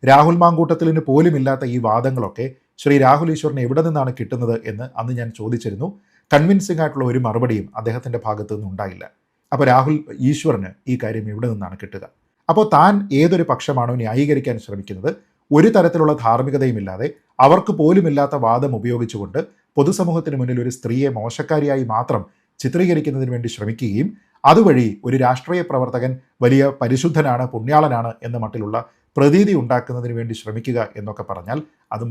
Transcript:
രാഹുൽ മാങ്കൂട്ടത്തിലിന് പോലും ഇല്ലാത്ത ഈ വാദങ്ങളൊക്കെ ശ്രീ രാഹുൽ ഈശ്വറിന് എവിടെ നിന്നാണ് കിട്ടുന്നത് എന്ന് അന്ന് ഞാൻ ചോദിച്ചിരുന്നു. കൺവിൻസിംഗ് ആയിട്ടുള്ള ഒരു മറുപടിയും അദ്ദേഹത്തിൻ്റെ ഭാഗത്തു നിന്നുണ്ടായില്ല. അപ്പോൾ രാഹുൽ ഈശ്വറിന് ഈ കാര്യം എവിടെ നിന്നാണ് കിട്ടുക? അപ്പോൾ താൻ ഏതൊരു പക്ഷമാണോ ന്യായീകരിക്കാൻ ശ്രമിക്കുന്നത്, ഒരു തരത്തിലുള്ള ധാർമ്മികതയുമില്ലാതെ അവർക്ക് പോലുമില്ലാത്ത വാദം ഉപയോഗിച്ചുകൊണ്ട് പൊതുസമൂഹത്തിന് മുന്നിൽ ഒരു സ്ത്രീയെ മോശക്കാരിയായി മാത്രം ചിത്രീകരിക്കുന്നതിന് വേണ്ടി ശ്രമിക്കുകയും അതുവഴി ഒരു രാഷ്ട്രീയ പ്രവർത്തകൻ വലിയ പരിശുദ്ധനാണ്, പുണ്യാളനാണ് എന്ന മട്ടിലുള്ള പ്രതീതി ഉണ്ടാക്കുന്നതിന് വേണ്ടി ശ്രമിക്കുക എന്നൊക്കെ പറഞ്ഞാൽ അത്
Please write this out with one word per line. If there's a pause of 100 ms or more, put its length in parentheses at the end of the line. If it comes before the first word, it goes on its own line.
രാഹുൽ
മാങ്കൂട്ടത്തിലിന്
പോലും
ഇല്ലാത്ത (120)
ഈ (100)
വാദങ്ങളൊക്കെ (380)
ശ്രീ (100)
രാഹുൽ
ഈശ്വറിന്
എവിടെ
നിന്നാണ്
കിട്ടുന്നത് (160)
എന്ന് (140)
അന്ന്
ഞാൻ (100)
ചോദിച്ചിരുന്നു. (420)
കൺവിൻസിംഗ്
ആയിട്ടുള്ള
ഒരു
മറുപടിയും (140)
അദ്ദേഹത്തിൻ്റെ
ഭാഗത്തു
നിന്നുണ്ടായില്ല. (500)
അപ്പോൾ
രാഹുൽ (320)
ഈശ്വറിന് (220)
ഈ
കാര്യം
എവിടെ
നിന്നാണ്
കിട്ടുക? (460)
അപ്പോൾ (100)
താൻ (260)
ഏതൊരു
പക്ഷമാണോ
ന്യായീകരിക്കാൻ
ശ്രമിക്കുന്നത്, (460)
ഒരു
തരത്തിലുള്ള (100)
ധാർമ്മികതയുമില്ലാതെ (380)
അവർക്ക് (100)
പോലുമില്ലാത്ത (100)
വാദം
ഉപയോഗിച്ചുകൊണ്ട് (380)
പൊതുസമൂഹത്തിന്
മുന്നിൽ
ഒരു
സ്ത്രീയെ
മോശക്കാരിയായി (100)
മാത്രം (400)
ചിത്രീകരിക്കുന്നതിന്
വേണ്ടി
ശ്രമിക്കുകയും (420)
അതുവഴി (200)
ഒരു
രാഷ്ട്രീയ
പ്രവർത്തകൻ (320)
വലിയ (180)
പരിശുദ്ധനാണ്,
പുണ്യാളനാണ് (160)
എന്ന
മട്ടിലുള്ള (400)
പ്രതീതി
ഉണ്ടാക്കുന്നതിന്
വേണ്ടി
ശ്രമിക്കുക (200)
എന്നൊക്കെ
പറഞ്ഞാൽ (360)
അത്